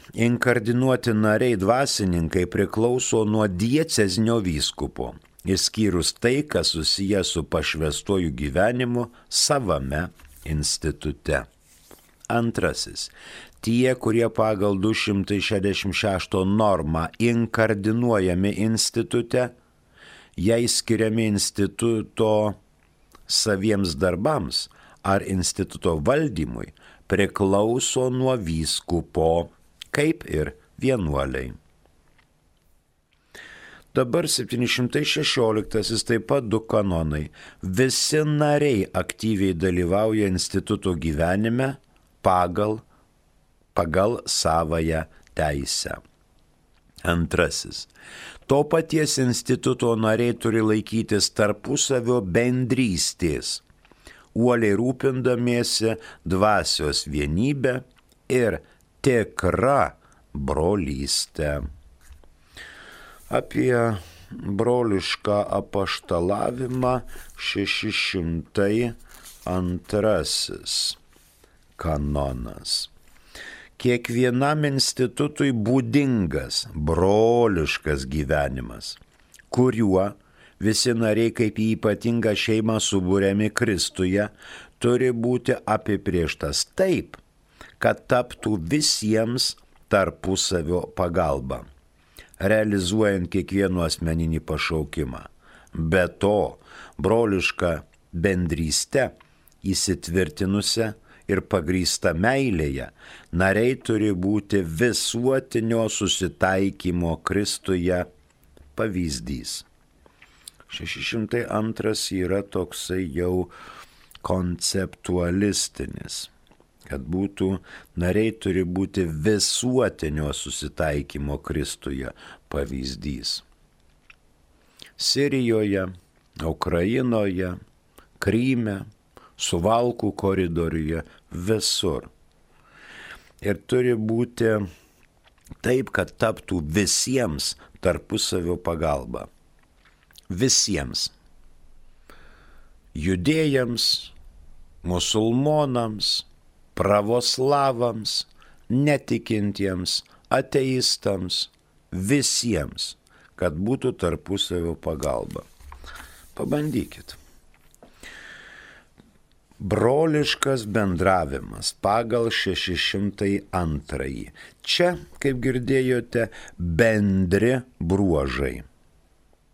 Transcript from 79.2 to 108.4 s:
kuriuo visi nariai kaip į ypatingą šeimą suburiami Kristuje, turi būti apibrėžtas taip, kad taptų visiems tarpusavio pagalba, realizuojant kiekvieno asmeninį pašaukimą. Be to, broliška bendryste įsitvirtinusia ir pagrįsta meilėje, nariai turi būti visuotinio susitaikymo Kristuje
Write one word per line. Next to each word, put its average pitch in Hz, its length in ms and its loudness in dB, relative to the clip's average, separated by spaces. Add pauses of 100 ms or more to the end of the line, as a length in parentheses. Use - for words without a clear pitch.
kuriuo 107 640 2 (540)
visi 110 340 2
nariai 113 400 2
kaip 107 240 0
į 110 120 2
ypatingą 110 600 0
šeimą 110 480 0
suburiami 98 720 2
Kristuje, 101 800 0 (460)
turi 123 360 2
būti 123 540 0
apibrėžtas 90 1040 0
taip, 185 500 -2 (540)
kad - 340 0
taptų 123 540 0
visiems 113 920 0 (380)
tarpusavio 90 960 0
pagalba, 73 760 -2 (760)
realizuojant 101 920 2
kiekvieno 92 560 0
asmeninį 80 560 0
pašaukimą. 76 880 -4 (440)
Be 82 380 2
to, 98 480 0 (360)
broliška 95 920 0 (300)
bendryste 90 960 0 (520)
įsitvirtinusia 98 1300 -2 (300)
ir 95 180 0
pagrįsta 90 720 0
meilėje, 85 760 0 (400)
nariai 98 460 2
turi 107 360 0
būti 101 500 0
visuotinio 113 1300 0
susitaikymo 92 1300 0
Kristuje 90 880 0 (640)